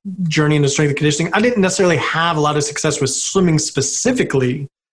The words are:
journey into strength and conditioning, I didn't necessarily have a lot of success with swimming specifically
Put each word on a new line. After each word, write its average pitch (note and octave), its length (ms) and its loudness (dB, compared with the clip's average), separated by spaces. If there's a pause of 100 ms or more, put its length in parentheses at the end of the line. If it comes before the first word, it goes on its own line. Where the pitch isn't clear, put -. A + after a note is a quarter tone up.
(280)
journey D3+ 280 2
into C#3+ 120 2
strength D3 220 0
and C#3 60 -4
conditioning, D3+ 380 0
I G#3 60 2
didn't A#3+ 200 2
necessarily F#3 360 2
have E3 400 -2
a D3+ 40 0
lot D3 160 0
of D3 80 0
success - 360 -4
with C3 100 0
swimming F3 480 2
specifically C#3+ 1080 -2 (240)